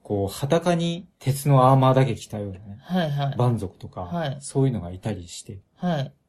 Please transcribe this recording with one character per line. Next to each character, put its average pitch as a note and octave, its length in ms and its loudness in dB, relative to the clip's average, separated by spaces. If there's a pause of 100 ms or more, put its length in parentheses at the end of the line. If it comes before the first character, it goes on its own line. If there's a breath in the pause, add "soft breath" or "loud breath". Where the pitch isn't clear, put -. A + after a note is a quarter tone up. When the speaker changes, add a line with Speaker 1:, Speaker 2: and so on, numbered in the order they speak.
Speaker 1:
こ G2 240 -2
う、 F#2+ 80 -6
裸 E3+ 420 0
に E3+ 320 -4 (120)
鉄 C#3 300 -2
の C3 200 8
ア C3+ 40 8
ー - 40 8
マ C3 140 6
ー - 20 4
だ C3 120 6
け A2 100 -2
着 - 120 -16
た G#2+ 120 -10
よ G2+ 100 -8
う - 40 -10
な F2+ 60 -14
ね、 G2+ 220 -16
Speaker 2:
は F3+ 240 -2
い D3 60 -4
は C#3 200 -2
い。 - 40 -10
Speaker 1:
蛮 A#2+ 220 2
族 - 200 -8
と - 100 -16
か、 G2 140 -12
Speaker 2:
は E3 260 -6
い。 C3+ 120 -6
Speaker 1:
そ - 240 -2
う C3+ 40 4
い B2 40 2
う - 20 -4
の F#2+ 80 -4
が E2+ 100 -10
い F#2 80 -14
た G#2+ 120 -6
り F2+ 160 -8
し - 160 -16
て G2 160 -16 (160)
Speaker 2:
は E3+ 240 -2
い。 C#3+ 140 -8 (160)